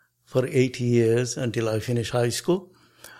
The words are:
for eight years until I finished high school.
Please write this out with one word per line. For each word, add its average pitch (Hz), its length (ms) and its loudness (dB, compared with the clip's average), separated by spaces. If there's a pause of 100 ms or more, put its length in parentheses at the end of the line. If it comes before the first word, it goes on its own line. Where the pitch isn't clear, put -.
(260)
for 127 220 -2
eight 127 320 0
years 120 580 2
until 117 320 -2
I 110 100 -2
finished 120 320 -4
high 120 180 0
school. 175 420 -2 (480)